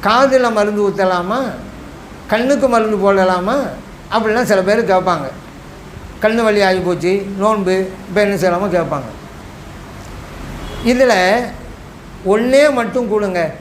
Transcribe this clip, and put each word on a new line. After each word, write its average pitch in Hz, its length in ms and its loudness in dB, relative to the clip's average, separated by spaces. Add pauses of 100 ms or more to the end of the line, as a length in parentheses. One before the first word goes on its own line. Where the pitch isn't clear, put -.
காதுல 247 480 4
மருந்து 208 380 2
ஊத்தலாமா, 185 500 0 (880)
கண்ணுக்கு 254 400 2
மருந்து 220 300 2
போடலாமா?" 190 580 2 (560)
அப்படிலாம் 220 320 0
சில 208 180 4
பேர் 208 280 2
கேட்பாங்க. 180 380 2 (920)
"கண்ணு 220 220 2
வலி 208 200 4
ஆகி 190 160 4
போச்சு, 180 460 0 (120)
நோன்பு, 190 500 2 (200)
இப்ப 196 140 0
என்ன 202 140 2
செய்யலாமா?" 180 360 0
கேட்பாங்க. 147 360 -2 (1800)
இதுல 233 500 4 (920)
ஒண்ணே 254 480 4
மட்டும் 233 360 -2
கூடுங்க. 185 520 0